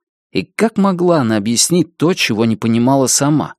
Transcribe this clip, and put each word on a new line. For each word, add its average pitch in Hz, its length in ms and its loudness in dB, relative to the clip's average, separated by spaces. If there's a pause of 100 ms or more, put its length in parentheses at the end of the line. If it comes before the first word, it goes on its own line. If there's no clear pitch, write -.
(320)
И - 100 -2
как - 360 -4
могла 175 420 2
она 113 160 0
объяснить 117 600 0
то, 165 160 0
чего 117 320 -2
не 113 120 0
понимала 120 500 0
сама? 139 520 -2